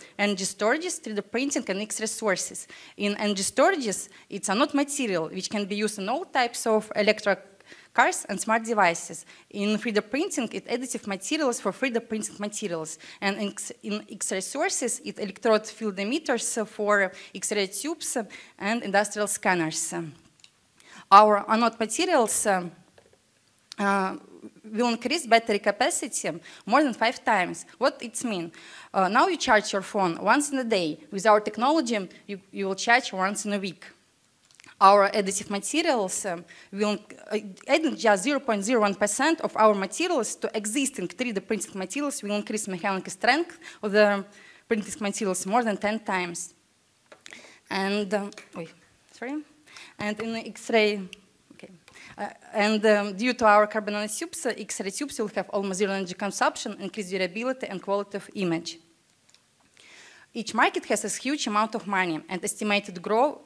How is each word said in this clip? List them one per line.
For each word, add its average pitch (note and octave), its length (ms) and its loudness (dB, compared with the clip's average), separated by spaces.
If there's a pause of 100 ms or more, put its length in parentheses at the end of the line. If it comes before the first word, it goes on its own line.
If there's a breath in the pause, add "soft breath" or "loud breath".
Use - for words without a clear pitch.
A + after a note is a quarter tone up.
(180 loud breath)
energy G3+ 280 0
storages, D#4 580 0
three G#3+ 120 -8
D G3+ 40 -4
printing, C4 480 -2
and G3 140 -2
X-ray G#3+ 260 -6
sources. F#3+ 640 -4 (260 loud breath)
In G3+ 220 -2
energy G3+ 260 -2
storages, C4+ 640 2 (220 loud breath)
it's - 180 -8
a G3 80 0
not C#4+ 180 2
material, B3 540 -2
which F#3 220 -8
can G#3 160 -4
be G3 100 -6
used G#3 240 -2
in F#3+ 80 -6
all C#4+ 160 -4
types B3 420 -2
of G#3+ 300 2
electric G#3 440 2 (540 loud breath)
cars D#4 360 2
and F#3+ 100 -4
smart A3+ 240 0
devices. F3+ 640 0 (240 loud breath)
In G#3 280 0
three A3 140 -4
D G#3 100 0
printing, C#4 520 -4
it F#3 140 -10
additive B3 400 -6
materials A#3+ 520 -2
for G3+ 140 -2
three C4 160 -4
D A3+ 100 -2
printing A3 400 -6
materials. F3 600 -8 (200 loud breath)
And G3+ 180 -2
in G#3 120 -4
X-, - 220 -10 (100)
in G#3+ 280 -6
X-ray G3 320 -6
sources, C#4 640 -4
it G3+ 160 -12
electrode G#3+ 460 0
field G#3 320 -6
emitters A#3 720 -2
for G3+ 440 2 (220 loud breath)
X-ray G3+ 340 -2
tubes D4 500 -6 (420 loud breath)
and A3+ 240 -2
industrial G#3 440 2
scanners. F3 680 0 (1160 loud breath)
Our G#3 380 10
anode A3+ 300 2
materials, A#3+ 680 2
uh, F3+ 240 2 (1080)
uh, G3 360 2 (480)
will A3 260 0
increase B3 360 -2
battery A3+ 340 4
capacity A3 720 -2 (380 loud breath)
more C4 160 6
than B3+ 100 0
five A#3 320 -2
times. F3+ 400 0 (140)
What D4 220 0
it A#3+ 220 -8
mean? F3 280 -4 (420 loud breath)
Uh, F#3+ 140 4
now B3+ 200 4
you F4 100 0
charge G#3+ 360 4
your G3 80 -2
phone F#3 400 0
once C#4+ 300 2
in C4+ 80 0
a B3+ 40 -2
day. F3+ 360 0 (120)
With G3 140 -4
our G#3+ 160 8
technology, A#3+ 560 0 (300 loud breath)
you, G3+ 120 -10 (120)
you G3 160 -4
will F#3+ 80 -2
charge A#3 360 2
once G3 340 -2
in G3+ 80 -2
a G3+ 60 0
week. F#3+ 260 -8 (920 loud breath)
Our G3 300 8
additive G3 400 -2
materials, A3+ 800 0
um, F3 180 -6 (260 loud breath)
will, G#3 280 0 (320)
uh, G#3+ 80 -2 (280)
adding C#4+ 280 2
just G3 260 4
zero C4+ 180 0
point G#3+ 240 0
zero A#3 180 2
one G3+ 120 4
percent C4 480 0
of - 160 -4
our G#3+ 160 8
materials A3 640 -2
to - 200 -6
existing G#3+ 520 -2
three B3 240 -6
D G3 80 -4
printing - 360 -6
materials C4+ 460 -6
will G3+ 140 -4
increase G#3+ 320 -4
mechanical F#3+ 420 -4
strength C#4+ 480 0 (240 loud breath)
of G#3 100 -4
the G3+ 320 6 (440 loud breath)
printing G#3+ 320 -2
materials G3 480 -2
more A#3 160 2
than G#3 140 -2
ten G#3+ 220 -2
times. F3+ 540 -6 (1160 loud breath)
And, G3 420 -2
um, G3+ 160 -2 (260)
oi, E3 120 -12 (460)
sorry. C#4+ 280 -8 (560 loud breath)
And G#3 220 -6
in A3+ 140 -6
the A3+ 140 -8
X-ray, G#3+ 540 2 (520)
okay. - 180 -20 (440 loud breath)
Uh, G#3 140 -8 (240)
and, G#3+ 320 2
um, G#3 300 4
due A#3+ 180 0
to A#3+ 140 2
our G#3 180 10
carbon G#3 300 -2
nanotubes, G#3+ 500 -6
uh, A#3 100 0
X-ray G3 360 -8
tubes - 260 -8
will G#3 120 -4
have F#3+ 200 -6
almost G3 300 -2
zero G3 140 0
energy F#3+ 200 -4
consumption, G3+ 640 -2
increase F#3+ 300 -8
durability G3 560 -4
and F#3+ 160 -8
quality G3+ 360 -4
of - 180 -14
image. E3+ 420 -2 (1600 loud breath)
Each A#3 200 -8
market D4+ 320 2
has A3 180 0
a G#3+ 40 -6
huge C4 400 -4
amount G#3+ 260 0
of G3 140 -8
money F3+ 320 0 (100)
and F#3 140 -6
estimated G3+ 580 -2
grow, A3+ 440 0